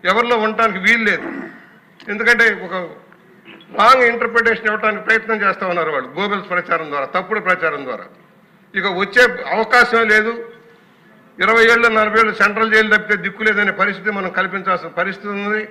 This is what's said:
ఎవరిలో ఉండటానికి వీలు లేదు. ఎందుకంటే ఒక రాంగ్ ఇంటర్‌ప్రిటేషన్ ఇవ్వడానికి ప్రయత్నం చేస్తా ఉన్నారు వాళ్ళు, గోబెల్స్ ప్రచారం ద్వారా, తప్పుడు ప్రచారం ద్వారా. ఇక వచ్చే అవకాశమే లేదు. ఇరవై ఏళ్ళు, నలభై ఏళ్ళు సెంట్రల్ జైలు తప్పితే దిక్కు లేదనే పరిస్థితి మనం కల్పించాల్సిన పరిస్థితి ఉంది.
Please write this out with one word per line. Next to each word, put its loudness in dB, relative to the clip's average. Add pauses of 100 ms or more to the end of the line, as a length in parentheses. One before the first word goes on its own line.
(100)
ఎవరిలో 2
ఉండటానికి 0
వీలు 4
లేదు. -4 (840)
ఎందుకంటే 2 (200)
ఒక -10 (1040)
రాంగ్ 6
ఇంటర్‌ప్రిటేషన్ 0
ఇవ్వడానికి -2
ప్రయత్నం 0
చేస్తా -2
ఉన్నారు -2
వాళ్ళు, -4 (100)
గోబెల్స్ -4
ప్రచారం -2
ద్వారా, -4 (100)
తప్పుడు -4
ప్రచారం -2
ద్వారా. -10 (680)
ఇక -2 (160)
వచ్చే 2 (320)
అవకాశమే 2 (100)
లేదు. 2 (1040)
ఇరవై 4
ఏళ్ళు, 4 (100)
నలభై 2
ఏళ్ళు 2
సెంట్రల్ 2
జైలు 4
తప్పితే 0
దిక్కు -6
లేదనే 2 (100)
పరిస్థితి -4
మనం -4
కల్పించాల్సిన -4 (120)
పరిస్థితి -4
ఉంది. -4